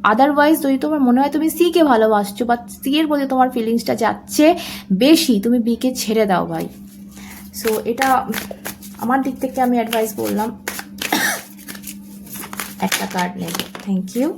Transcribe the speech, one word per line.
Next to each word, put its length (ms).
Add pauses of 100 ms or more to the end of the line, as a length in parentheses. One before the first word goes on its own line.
(120)
otherwise 520
যদি 140
তোমার 300
মনে 140
হয় 140
তুমি 140
সিকে 340
ভালোবাসছো 640
বা 100 (280)
সি 160
এর 80
প্রতি 260
তোমার 220
ফিলিংসটা 400
যাচ্ছে 600 (380)
বেশি, 400 (100)
তুমি 160
বিকে 360
ছেড়ে 300
দাও 200
ভাই। 200 (960)
So 100 (160)
এটা 220 (920)
আমার 240
দিক 220
থেকে 180
আমি 180
অ্যাডভাইস 380
বললাম। 320 (2250)
একটা 320
কার্ড 280
নেব, 140 (300)
thank 240 (100)
you। 80 (100)